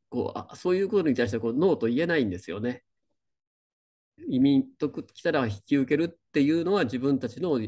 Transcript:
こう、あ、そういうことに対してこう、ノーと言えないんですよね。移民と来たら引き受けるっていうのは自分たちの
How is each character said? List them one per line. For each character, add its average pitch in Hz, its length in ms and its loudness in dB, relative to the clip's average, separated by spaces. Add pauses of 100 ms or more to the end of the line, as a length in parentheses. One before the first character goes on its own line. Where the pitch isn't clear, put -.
こ - 280 -4
う、 - 20 -6
あ、 - 180 -14
そ 185 160 -2
う 185 40 2
い 196 60 0
う 196 60 -2
こ 196 140 2
と 160 60 2
に 131 60 4
対 117 140 0
し - 20 -6
て 113 80 -2
こ 113 120 -2
う、 117 40 -2
ノ 170 180 4
ー 135 40 0
と 117 100 0
言 123 180 2
え - 20 -2
な 170 100 2
い 139 80 4
ん 101 60 0
で 87 80 -6
す - 120 -12
よ 95 100 -6
ね。 123 240 -6 (1400)
移 135 120 0
民 135 240 4 (140)
と 143 120 -4
来 - 320 -14
た 170 100 0
ら 139 140 2
引 101 200 -4
き 143 100 2
受 135 120 2
け 147 80 2
る 160 80 2
っ 170 40 -2 (240)
て 151 80 2
い 139 120 4
う 165 120 0
の 180 80 0
は 196 120 2
自 120 140 -2
分 135 200 0
た 123 100 -4
ち 120 120 -12
の 156 280 0